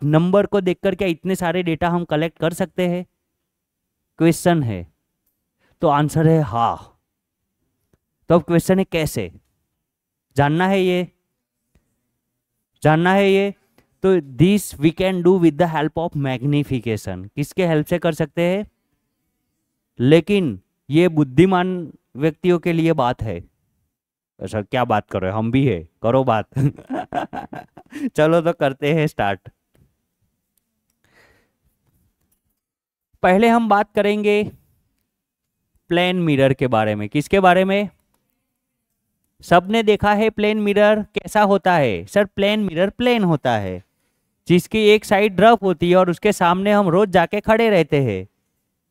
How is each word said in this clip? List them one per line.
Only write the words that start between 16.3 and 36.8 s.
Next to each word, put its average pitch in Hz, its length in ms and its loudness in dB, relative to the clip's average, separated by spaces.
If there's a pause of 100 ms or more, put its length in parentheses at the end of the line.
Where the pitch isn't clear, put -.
किसके 175 300 -4
हेल्प 151 200 -2
से 175 120 -4
कर 165 160 -4
सकते 170 280 -6
हैं? 190 240 -4 (1300)
लेकिन 156 600 2 (300)
ये 170 180 2
बुद्धिमान 175 840 0 (240)
व्यक्तियों 160 420 -2
के 170 140 -4
लिए 165 200 0
बात 127 300 -2
है। 95 180 -8 (1040)
"सर, 104 200 -6
क्या 123 220 -2
बात 107 260 -2
कर 95 120 -4
रहे 92 100 -4
हो? 110 60 -4
हम 113 120 -2
भी 135 160 2
है, 87 220 -4 (140)
करो 131 220 2
बात।" 110 300 -2
<laughs> - 1600 -8
चलो, 160 240 2
तो 165 120 -2
करते 147 420 -2
हैं 156 120 0
स्टार्ट। 101 420 -6 (3750)
पहले 202 260 4
हम 233 200 2
बात 208 260 2
करेंगे 208 560 0 (1400)
प्लेन 180 280 0
मिरर 139 360 2
के 131 140 -2
बारे 110 280 2